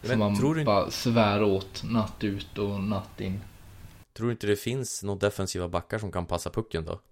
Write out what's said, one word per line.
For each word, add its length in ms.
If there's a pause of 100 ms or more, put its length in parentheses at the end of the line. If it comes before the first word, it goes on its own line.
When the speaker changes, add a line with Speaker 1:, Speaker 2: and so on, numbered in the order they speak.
Speaker 1:
Men 80
Speaker 2:
Som 100
man 200
Speaker 1:
tror 160
du 60
inte 40
Speaker 2:
bara 260
svär 520
åt 400
natt 400
ut 340
och 260
natt 380
in. 200 (720)
Speaker 1:
Tror 140
du 60
inte 140
det 80
finns 480
några 160
defensiva 480
backar 320
som 120
kan 140
passa 240
pucken 360
då? 140 (120)